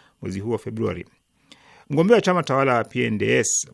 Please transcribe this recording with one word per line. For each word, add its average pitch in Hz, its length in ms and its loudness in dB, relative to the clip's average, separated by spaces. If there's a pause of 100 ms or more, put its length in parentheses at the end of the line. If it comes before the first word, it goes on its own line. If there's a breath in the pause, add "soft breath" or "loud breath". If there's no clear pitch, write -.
(220 soft breath)
mwezi 95 180 -8
huu 110 120 -6
wa 110 60 0
Februari. 107 480 -6 (840 loud breath)
Mgombea 170 260 4
wa 190 60 6
chama 180 220 2
tawala 131 400 2
P 123 220 -4
N 110 120 -2
D 113 200 0
S, - 360 -2